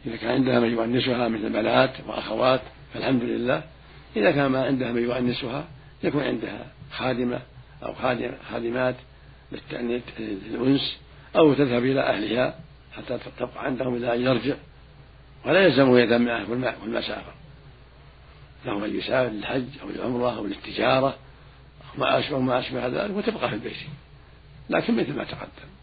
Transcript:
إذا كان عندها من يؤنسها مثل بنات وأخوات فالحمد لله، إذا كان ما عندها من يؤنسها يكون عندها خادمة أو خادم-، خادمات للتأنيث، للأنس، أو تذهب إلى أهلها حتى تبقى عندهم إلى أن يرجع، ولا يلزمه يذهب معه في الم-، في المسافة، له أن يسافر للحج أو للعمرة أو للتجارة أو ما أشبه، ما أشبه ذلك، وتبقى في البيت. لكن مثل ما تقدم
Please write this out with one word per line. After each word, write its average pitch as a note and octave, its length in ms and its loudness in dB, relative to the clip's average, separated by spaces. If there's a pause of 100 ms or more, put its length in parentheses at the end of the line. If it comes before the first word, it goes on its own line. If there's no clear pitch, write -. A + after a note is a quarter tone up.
إذا A2+ 100 -6
كان A2 160 -4
عندها B2+ 280 4
من A#2 120 4
يؤنسها A#2+ 560 2
مثل A2 220 -2
بنات A#2 440 4 (140)
وأخوات A2+ 540 2 (320)
فالحمد C3 300 0
لله، A#2+ 400 -2 (520)
إذا G3+ 160 4
كان C#3+ 140 2
ما C3 200 2
عندها B2 260 0
من A#2+ 120 0
يؤنسها B2 640 -2 (360)
يكون D3 200 0
عندها A2 440 -4 (240)
خادمة B2 480 -2 (440)
أو A#2 100 -8
خادم-، B2 400 -2 (180)
خادمات B2 440 -2 (560)
للتأنيث، A#2+ 520 -6 (160)
للأنس، A#2 800 -2 (360)
أو D#3+ 180 8
تذهب B2 320 2
إلى C3+ 160 2
أهلها A2 540 0 (420)
حتى A#2+ 220 -6 (200)
تبقى A#2+ 260 -6
عندهم B2+ 300 -2
إلى A#2+ 200 0
أن A#2+ 60 0
يرجع، B2+ 340 2 (920)
ولا D#3+ 140 4
يلزمه C3+ 400 8
يذهب A#2+ 220 6
معه A#2 240 0
في G#2 80 -4
الم-، B2 180 -2
في G#2+ 140 -12
المسافة، A2+ 460 -6 (1300)
له G#2 200 -4
أن G2+ 100 -4
يسافر A#2 380 0
للحج B2 320 -4 (160)
أو - 80 -12
للعمرة A#2+ 480 -2
أو A2 80 -6
للتجارة C3 640 0
أو - 920 -12
ما C3 200 4
أشبه، C3+ 200 -2
ما B2+ 200 2
أشبه B2+ 280 -4
ذلك، F#3 280 -2
وتبقى G3+ 340 -4
في A2+ 60 -6
البيت. G#2 220 -10 (920)
لكن E3 280 2
مثل - 180 -2
ما - 80 -4
تقدم - 460 -12 (140)